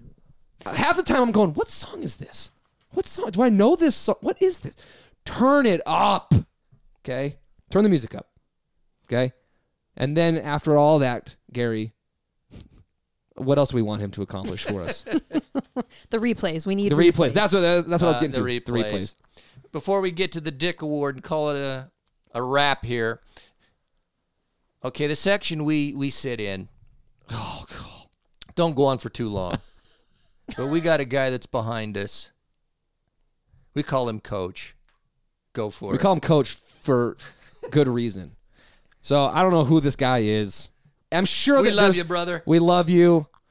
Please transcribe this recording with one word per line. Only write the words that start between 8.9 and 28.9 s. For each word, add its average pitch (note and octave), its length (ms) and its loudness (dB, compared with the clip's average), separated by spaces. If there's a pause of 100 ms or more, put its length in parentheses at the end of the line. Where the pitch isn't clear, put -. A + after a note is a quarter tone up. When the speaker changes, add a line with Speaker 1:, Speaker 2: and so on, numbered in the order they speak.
Speaker 1:
Okay? B2+ 260 0 (640)
And C#3+ 200 -4
then E3 220 2
after D3 400 0
all D3+ 220 6
that, B2 360 -4 (160)
Gary, A2+ 400 -4 (1500)
what C#3 140 4
else C#3 120 2
do C3 60 -2
we A#2 60 2
want G#2 200 -4
him G2+ 100 -6
to G2+ 100 -8
accomplish F#2+ 420 -8
for G2 180 -6
us? - 280 -10
Speaker 2:
<laughs> - 40 -2 (960)
The A3+ 80 -2
replays. G3+ 480 -4
We G3 80 -2
need G3+ 180 0
Speaker 1:
The D3 40 2
replays. D#3 340 6
Speaker 2:
replays. - 20 -2
Speaker 1:
That's G3 220 2
what, G3 80 4
that's F3 240 2
what E3+ 160 0
I F3 40 4
was D#3+ 100 4
Speaker 3:
Uh, - 40 -2
Speaker 1:
getting D3+ 120 0
Speaker 3:
the B2 280 -2
Speaker 1:
to. B2 120 -8
The - 0 -
Speaker 3:
replays. A2+ 200 -2
Speaker 1:
replays. G2 240 -6 (560)
Speaker 3:
Before F#3+ 300 -2
we F#3+ 80 -2
get F3+ 220 -4
to E3 80 -8
the D3+ 100 -8
Dick D#3 320 -4
Award D3 340 -4
and C3+ 80 -18
call D3+ 260 -2
it C#3+ 100 -4
a, C3+ 300 -8 (440)
a A#2+ 80 -4
wrap C#3 420 0
here. A#2 360 -4 (1600)
Okay, C#3 220 -4
the D3 100 -4
section G3 480 -2
we, D3 300 -2
we C#3 160 -4
sit B2 300 -6
in. G2 280 -8 (600)
Speaker 1:
Oh, - 380 -10
God. - 380 -18 (480)
Speaker 3:
Don't E3 200 0
go C3+ 100 2
on C3+ 140 2